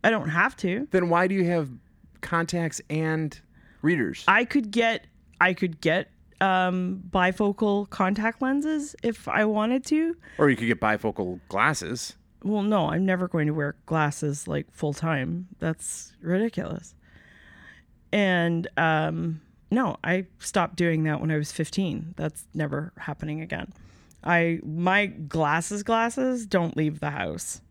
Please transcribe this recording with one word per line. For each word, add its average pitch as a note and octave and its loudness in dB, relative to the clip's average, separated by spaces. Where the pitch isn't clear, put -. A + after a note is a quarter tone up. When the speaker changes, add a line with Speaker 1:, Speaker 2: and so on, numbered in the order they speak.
Speaker 1:
I A3 6
don't G#3 0
have F3+ 2
to. G3 -2
Speaker 2:
Then F3+ 2
why E3+ 4
do F#3+ 0
you F#3+ 4
have E3+ 0
contacts E3 -2
and D#3+ -2
readers? C#3+ 0
Speaker 1:
I G#3+ 6
could A#3 0
get, A3+ 0
I F#3 2
could E3+ -4
get, E3+ 0
um, F#3 0
bifocal G3+ 2
contact G#3 0
lenses D4 0
if A3+ -4
I - 2
wanted A3 0
to. E4 2
Speaker 2:
Or D3 6
you B2+ 4
could A2+ -2
get A2+ 2
bifocal G#2 0
glasses. A2+ 0
Speaker 1:
Well, G#3 -2
no, G3+ 2
I'm E3+ 0
never F#3 0
going D#3+ 0
to D3+ 0
wear D3 -4
glasses, D3 -2
like, D3 -4
full D3 -4
time. E3 -4
That's - -6
ridiculous. - -4
And, F3 2
um, D#3+ 0
no, A3 0
I F3+ 0
stopped - -2
doing E3 2
that D#3 0
when D#3+ 0
I D#3 2
was D3+ -4
fifteen. D#3+ -4
That's D#3 -6
never D3+ -4
happening D3+ -8
again. - -8
I, E3+ 2
my F3+ 2
glasses, D#3+ 0
glasses A#3 0
don't F3+ 0
leave D3+ 0
the D3 -4
house. F2 -6